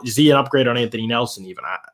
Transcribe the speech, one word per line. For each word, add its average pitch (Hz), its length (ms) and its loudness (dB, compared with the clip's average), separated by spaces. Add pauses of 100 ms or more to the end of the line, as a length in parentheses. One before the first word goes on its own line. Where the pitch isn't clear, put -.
is 120 140 -8
he 147 160 6
an 139 60 6
upgrade 131 320 2
on 120 80 0
Anthony 117 300 -4
Nelson 117 400 -4
even? 92 180 -14
I, 90 140 -8 (160)